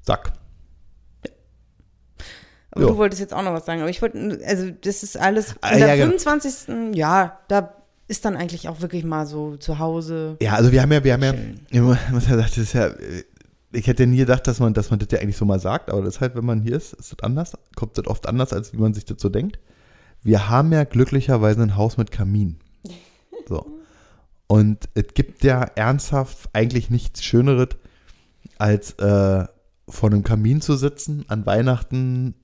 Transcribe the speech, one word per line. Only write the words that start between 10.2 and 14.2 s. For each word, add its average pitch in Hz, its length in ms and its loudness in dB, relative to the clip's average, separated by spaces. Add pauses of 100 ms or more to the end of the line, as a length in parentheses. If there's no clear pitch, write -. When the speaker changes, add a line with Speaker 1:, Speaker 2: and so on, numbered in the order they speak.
Speaker 1:
Ja, 107 140 0
also 120 180 6
wir 127 100 6
haben 139 100 4
ja, 147 100 4
wir 131 120 4
haben 131 80 0
ja, 135 100 2
Speaker 2:
Schön. 110 280 -8 (100)
Speaker 1:
ich 120 100 2
muss 120 180 6 (300)
ja 127 80 4
sagen, 113 60 4
das 110 160 0
ist 113 160 -4
ja, 107 160 2 (840)
ich 113 140 -4
hätte 123 200 4
nie 123 120 4
gedacht, 127 280 4